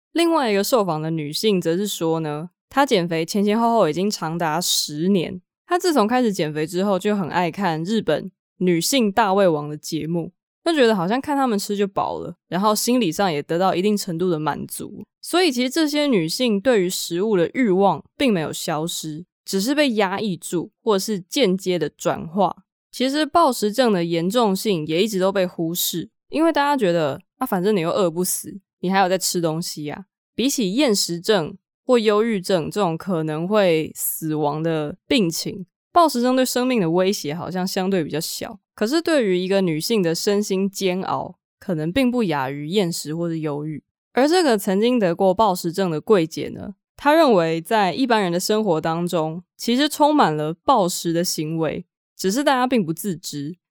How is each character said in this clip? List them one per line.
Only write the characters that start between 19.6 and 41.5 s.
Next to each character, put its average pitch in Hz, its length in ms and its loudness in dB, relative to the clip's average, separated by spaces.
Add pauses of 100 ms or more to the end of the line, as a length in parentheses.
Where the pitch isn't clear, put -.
被 285 200 2
压 196 260 0
抑 196 160 -2
住， - 340 -6 (100)
或 208 160 2
是 190 220 -4
间 190 380 2
接 180 200 -2
的 151 120 -2
转 - 360 -4
化。 175 380 -2 (300)
其 254 160 -2
实 302 160 0
暴 311 260 4
食 208 220 -2
症 233 180 4
的 170 140 2
严 170 240 0
重 220 260 2
性 180 320 -2
也 160 160 2
一 226 40 2
直 208 120 -4
都 185 100 2
被 196 160 0
忽 170 300 -4
视， - 340 -4 (200)
因 311 160 2
为 330 80 2
大 294 100 0
家 285 140 2
觉 185 160 2
得， 160 260 0 (200)
啊， 165 60 -4
反 185 160 0
正 208 140 2
你 175 60 2
又 165 100 0
饿 185 180 2
不 170 140 -2
死， - 340 -6 (220)
你 180 100 -2
还 190 100 2
有 185 100 4
在 190 80 2
吃 180 240 -2
东 160 200 0
西 147 280 -10
啊。 165 160 -12 (280)
比 240 160 0
起 202 260 -2
厌 254 200 4
食 175 240 -2
症 185 380 0 (280)
或 247 140 4
忧 214 240 4
郁 226 160 0
症 165 320 0
这 208 80 -4
种 165 180 0
可 165 260 -2
能 156 220 -4
会 180 480 2
死 - 400 -6
亡 151 300 -2
的 160 320 -2 (140)
病 220 200 2
情， - 360 -6 (260)
暴 339 160 6
食 247 140 -2
症 254 160 2
对 254 80 4
生 247 200 0
命 254 140 2
的 165 100 2
威 185 220 2
胁 151 240 -6
好 147 160 -8
像 185 160 -2
相 190 220 -2
对 190 120 0
比 147 80 -6
较 147 80 -4
小。 - 400 -8 (160)
可 214 140 -2
是 320 140 0
对 294 260 2
于 180 100 2
一 185 120 -2
个 196 100 2
女 170 180 0
性 208 240 0
的 165 140 0
身 202 260 0
心 196 280 -2
煎 190 320 -2
熬， - 340 -6 (240)